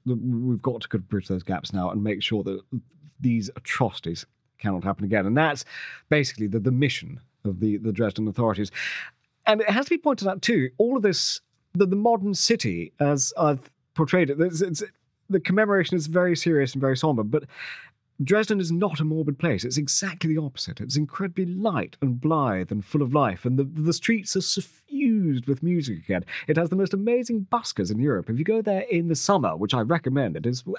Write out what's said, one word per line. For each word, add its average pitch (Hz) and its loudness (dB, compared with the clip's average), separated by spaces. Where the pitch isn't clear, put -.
th-, 123 0
we've 120 -2
got 117 -4
to - -12
kind 95 -2
of 95 -18
bridge 98 -4
those 92 -4
gaps - -6
now 90 -2
and 101 -4
make 101 -2
sure 104 -2
that 95 -6
these 117 0
atrocities - -4
cannot 95 -2
happen 98 -2
again. 98 2
And 107 2
that's 147 2
basically 127 0
the, 107 0
the 120 2
mission 127 0
of 92 -4
the, 104 0
the 107 -4
Dresden 107 -2
authorities. 104 -2
And 214 4
it 214 0
has 240 0
to - -16
be 339 2
pointed 247 0
out 185 -2
too, 151 2
all 240 4
of 240 0
this, - 0
the, 196 4
the 190 0
modern 208 2
city, 104 0
as 143 2
I've 147 0
portrayed 160 2
it, 143 -2
it's, 170 2
it's, 185 -2
the 190 2
commemoration 196 2
is 151 -2
very 175 2
serious 143 2
and 135 -4
very 135 2
somber, 127 0
but 143 0
Dresden 208 2
is 170 -2
not 165 0
a 156 2
morbid 156 0
place. 120 0
It's 127 -2
exactly 160 -2
the 160 0
opposite. - -8
It's 127 -4
incredibly 180 -2
light 180 -2
and 123 0
blithe 127 2
and 104 -4
full - 0
of 131 0
life, 127 2
and 127 2
the, 139 2
the 156 0
streets 220 0
are 190 2
suffused 202 0
with 139 0
music 151 0
again. 90 -2
It 156 2
has 170 2
the 185 0
most 190 2
amazing 226 0
buskers 107 -2
in 107 -2
Europe. 120 0
If 117 0
you 156 0
go 220 2
there 202 0
in 170 0
the 165 2
summer, 127 2
which 101 -2
I 123 2
recommend, 131 0
it 78 -6
is 123 -2